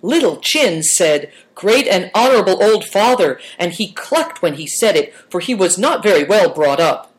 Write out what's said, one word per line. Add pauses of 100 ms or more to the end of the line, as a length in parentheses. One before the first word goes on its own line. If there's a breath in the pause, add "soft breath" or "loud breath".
Little
Chin
said, (240 loud breath)
Great
and
honorable
old
father, (200 loud breath)
and
he
clucked
when
he
said
it, (160 loud breath)
for
he
was
not
very
well
brought
up.